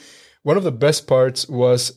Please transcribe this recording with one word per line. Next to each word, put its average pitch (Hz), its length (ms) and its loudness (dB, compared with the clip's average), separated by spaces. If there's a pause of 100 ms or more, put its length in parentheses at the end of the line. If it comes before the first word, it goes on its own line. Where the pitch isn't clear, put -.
(440)
One 151 120 0
of 190 80 0
the 160 80 -2
best 127 360 -2
parts 131 420 0
was 123 480 0